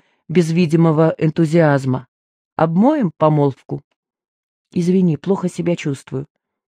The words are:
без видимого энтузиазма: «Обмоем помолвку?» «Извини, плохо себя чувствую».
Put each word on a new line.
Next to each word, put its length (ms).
без 240
видимого 640
энтузиазма: 920
«Обмоем 600
помолвку?» 640
«Извини, 460
плохо 320
себя 280
чувствую». 500